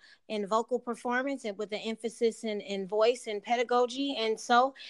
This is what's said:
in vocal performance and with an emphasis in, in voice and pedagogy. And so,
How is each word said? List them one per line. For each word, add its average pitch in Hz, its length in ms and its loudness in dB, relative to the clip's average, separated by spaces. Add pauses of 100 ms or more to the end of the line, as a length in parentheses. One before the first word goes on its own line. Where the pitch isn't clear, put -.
(280)
in 208 180 -4
vocal 226 320 0
performance 254 680 -4
and 196 140 -6
with 208 140 -6
an 202 80 -4
emphasis 226 640 -2
in, 208 160 -4
in 196 260 -6
voice 220 400 4
and 208 160 -6
pedagogy. 247 720 0
And 220 220 0
so, 247 360 4 (160)